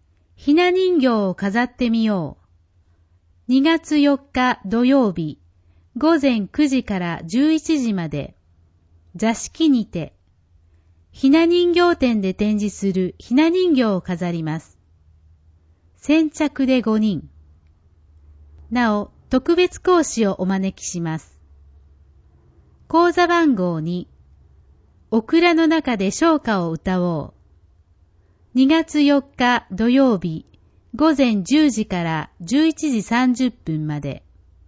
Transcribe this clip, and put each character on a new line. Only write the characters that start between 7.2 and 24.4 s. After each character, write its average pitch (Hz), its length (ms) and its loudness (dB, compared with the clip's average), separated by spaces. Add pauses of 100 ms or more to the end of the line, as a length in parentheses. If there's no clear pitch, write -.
十 262 280 0
一 311 260 -2
時 233 140 -2
ま 170 160 -4
で、 143 260 -8 (800)
座 220 180 0
敷 - 340 -2
に 247 160 2
て、 - 300 -10 (960)
ひ - 180 -2
な 320 160 4
人 349 300 2
形 349 220 2
展 233 260 0
で 185 100 -2
展 214 260 -2
示 202 160 -4
す 196 160 -4
る 185 280 -4
ひ - 160 -6
な 311 160 4
人 359 240 2
形 254 120 2
を 190 140 0
飾 175 300 -6
り 170 120 -4
ま 156 180 -6
す。 - 180 -20 (1160)
先 311 340 0
着 285 340 -4
で 254 160 2
五 220 160 0
人。 214 320 -2 (1400)
な 226 260 0
お、 208 140 -6 (180)
特 262 280 0
別 359 220 0
講 359 260 2
師 220 220 -2
を 190 80 -2
お 185 120 -6
招 190 260 -2
き - 140 -16
し 175 160 -8
ま 160 160 -6
す。 - 200 -20 (1500)
講 339 220 4
座 349 160 2
番 330 280 2
号 175 260 -4
二、 175 280 -6 (1040)